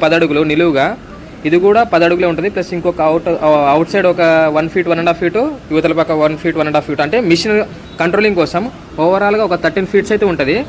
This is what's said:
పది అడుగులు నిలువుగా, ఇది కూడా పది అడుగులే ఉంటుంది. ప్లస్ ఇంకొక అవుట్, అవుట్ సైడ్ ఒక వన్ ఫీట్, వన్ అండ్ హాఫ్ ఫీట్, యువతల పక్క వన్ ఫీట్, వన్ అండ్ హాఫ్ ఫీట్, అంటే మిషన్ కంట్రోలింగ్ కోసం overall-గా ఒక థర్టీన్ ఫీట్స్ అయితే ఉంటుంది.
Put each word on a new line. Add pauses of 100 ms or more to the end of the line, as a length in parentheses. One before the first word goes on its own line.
పది
అడుగులు (100)
నిలువుగా, (640)
ఇది
కూడా (120)
పది
అడుగులే
ఉంటుంది.
ప్లస్
ఇంకొక
అవుట్, (460)
అవుట్
సైడ్
ఒక (360)
వన్
ఫీట్,
వన్
అండ్
హాఫ్
ఫీట్, (320)
యువతల
పక్క (120)
వన్
ఫీట్,
వన్
అండ్
హాఫ్
ఫీట్,
అంటే (120)
మిషన్ (460)
కంట్రోలింగ్
కోసం (400)
overall-గా
ఒక
థర్టీన్
ఫీట్స్
అయితే
ఉంటుంది. (120)